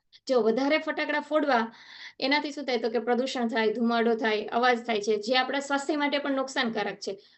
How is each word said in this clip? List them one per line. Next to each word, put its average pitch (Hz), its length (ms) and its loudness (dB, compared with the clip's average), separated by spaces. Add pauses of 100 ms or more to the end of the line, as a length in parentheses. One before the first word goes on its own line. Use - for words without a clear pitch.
(280)
જો 254 120 4
વધારે 262 380 2
ફટાકડા 294 420 -2
ફોડવા 277 520 2 (480)
એનાથી 285 300 0
શું 285 140 -10
થાય 247 140 0
તો 233 120 -2
કે 233 80 0
પ્રદૂષણ 240 500 0
થાય, 220 240 2
ધુમાડો 233 420 2
થાય, 220 300 0
અવાજ 240 420 2
થાય 214 140 0
છે, 214 160 0
જે 240 200 0
આપણા 254 240 0
સ્વાસ્થ્ય 277 360 -2
માટે 285 220 0
પણ 277 160 -2
નુકસાનકારક 226 600 -2
છે. 196 240 -8 (200)